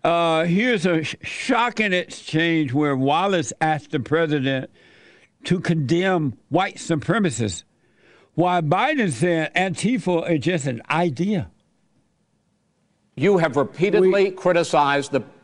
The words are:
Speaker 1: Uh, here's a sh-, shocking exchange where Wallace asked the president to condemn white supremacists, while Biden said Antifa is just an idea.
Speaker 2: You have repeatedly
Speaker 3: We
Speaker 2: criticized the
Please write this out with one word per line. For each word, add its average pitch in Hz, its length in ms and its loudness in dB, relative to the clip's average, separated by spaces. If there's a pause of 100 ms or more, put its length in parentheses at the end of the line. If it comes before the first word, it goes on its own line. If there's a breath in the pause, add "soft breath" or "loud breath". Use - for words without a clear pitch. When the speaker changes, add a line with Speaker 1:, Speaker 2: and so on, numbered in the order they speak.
Speaker 1:
Uh, 165 420 2
here's 196 400 2
a 165 180 2
sh-, - 180 -8
shocking 226 720 -2
exchange 160 800 -2
where 143 220 0
Wallace 156 640 0
asked 156 320 -2
the 151 80 -2
president 139 680 -2 (760 soft breath)
to 180 140 0
condemn 165 760 0 (120)
white 180 280 0
supremacists, 147 880 -2 (720 soft breath)
while 180 260 2
Biden 208 500 0
said 160 440 0
Antifa 180 760 -2
is 156 120 2
just 160 220 -2
an 123 240 -4
idea. 170 600 -2 (1700)
Speaker 2:
You 185 240 2
have 147 180 0
repeatedly 180 520 2
Speaker 3:
We 196 220 2
Speaker 2:
criticized 156 800 0
the 127 120 -2 (200)